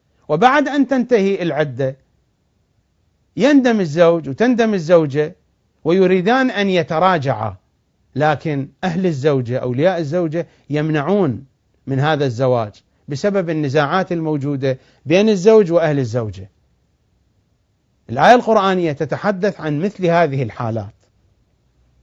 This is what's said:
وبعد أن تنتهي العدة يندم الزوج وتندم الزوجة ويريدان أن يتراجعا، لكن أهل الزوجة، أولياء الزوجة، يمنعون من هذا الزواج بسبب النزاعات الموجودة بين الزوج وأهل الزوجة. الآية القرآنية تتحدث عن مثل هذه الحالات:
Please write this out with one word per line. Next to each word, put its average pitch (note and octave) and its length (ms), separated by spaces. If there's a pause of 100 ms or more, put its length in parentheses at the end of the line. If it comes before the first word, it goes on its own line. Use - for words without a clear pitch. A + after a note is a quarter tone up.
(300)
وبعد B3+ 380
أن C#4 200
تنتهي A3+ 540
العدة C#3 560 (1400)
يندم B3 420
الزوج E3 500
وتندم A3 440
الزوجة D#3 640 (480)
ويريدان F#3+ 680
أن G3+ 180
يتراجعا، D#3 840 (600)
لكن C#3+ 520 (160)
أهل F#3 220
الزوجة، C3+ 520
أولياء C#3+ 420
الزوجة، D#3+ 480 (220)
يمنعون D3+ 760 (420)
من C3 120
هذا D3 260
الزواج A#2+ 460 (360)
بسبب F#3 420
النزاعات D3+ 600
الموجودة C#3+ 640 (280)
بين F#3+ 240
الزوج G#3 420
وأهل D#3+ 280
الزوجة. G#2+ 500 (1600)
الآية D3+ 260
القرآنية F#3+ 560
تتحدث F3+ 720
عن D3+ 180
مثل F#3 260
هذه E3 380
الحالات: A2 500 (1080)